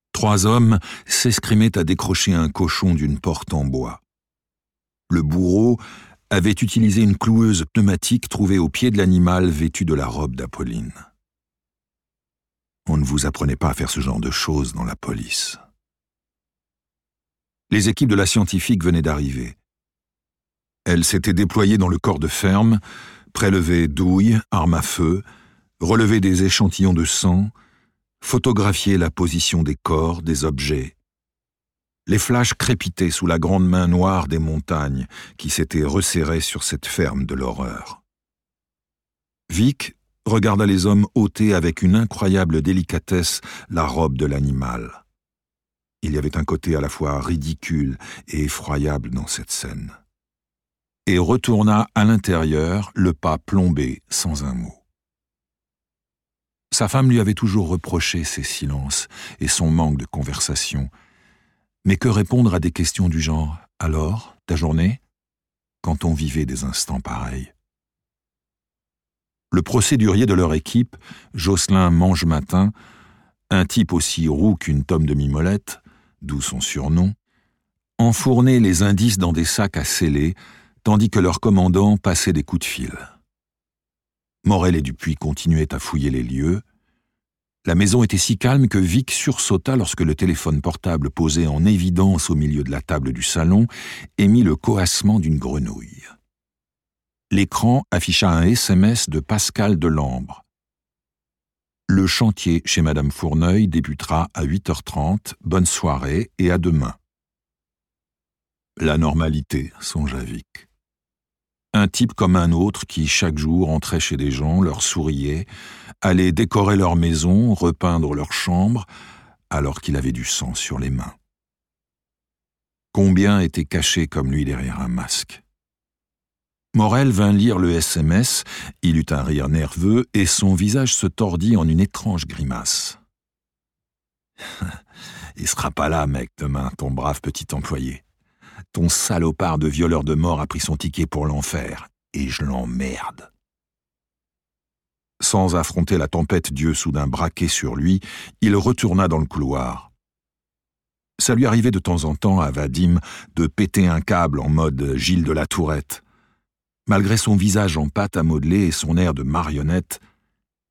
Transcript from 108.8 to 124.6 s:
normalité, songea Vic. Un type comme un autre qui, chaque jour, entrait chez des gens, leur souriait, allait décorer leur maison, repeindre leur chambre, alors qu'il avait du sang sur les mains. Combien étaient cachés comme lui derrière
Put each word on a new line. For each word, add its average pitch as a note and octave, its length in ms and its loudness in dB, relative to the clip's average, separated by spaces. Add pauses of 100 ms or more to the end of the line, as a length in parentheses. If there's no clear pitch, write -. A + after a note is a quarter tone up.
normalité, D2+ 840 -2
songea C2 420 -6
Vic. - 460 -16 (1040)
Un G#2 160 2
type A#2+ 240 0
comme F#2 240 2
un E2+ 160 4
autre F#2+ 320 0
qui, D#2 220 -4
chaque D#2 300 0
jour, D#2+ 320 0
entrait D#2 300 -2
chez D2+ 160 -4
des C#2 160 -2
gens, D2+ 300 0
leur D2+ 200 0
souriait, D2+ 640 -4 (520)
allait F#2 320 4
décorer G2 460 2
leur F2 180 2
maison, E2+ 580 4
repeindre E2+ 600 0
leur C#2+ 180 -6
chambre, G2 540 0 (640)
alors C#2+ 320 -4
qu'il C#2+ 160 -2
avait C2 160 -2
du A#1+ 100 -6
sang B1 300 -6
sur - 260 -6
les C2 120 -4
mains. B1 240 -6 (1800)
Combien G2 480 4
étaient D#2+ 240 -2
cachés D#2 420 -2
comme C2+ 240 -4
lui C#2+ 140 -2
derrière C2 340 -6